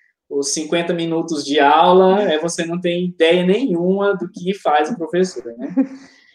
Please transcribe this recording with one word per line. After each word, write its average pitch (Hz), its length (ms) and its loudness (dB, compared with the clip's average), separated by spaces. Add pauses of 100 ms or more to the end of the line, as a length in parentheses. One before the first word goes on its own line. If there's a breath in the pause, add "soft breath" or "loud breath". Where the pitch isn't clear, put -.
(300)
os 143 200 -4
cinquenta 170 440 -2
minutos 165 500 -4
de 143 140 0
aula, 170 640 6
é, 165 160 0
você 170 260 -4
não 170 160 -6
tem 175 260 -2
ideia 175 380 2
nenhuma 196 720 0
do 180 160 -8
que 185 240 -6
faz 156 340 0
o 233 80 -6
professor, 175 640 -4
né? - 160 -12 (600 loud breath)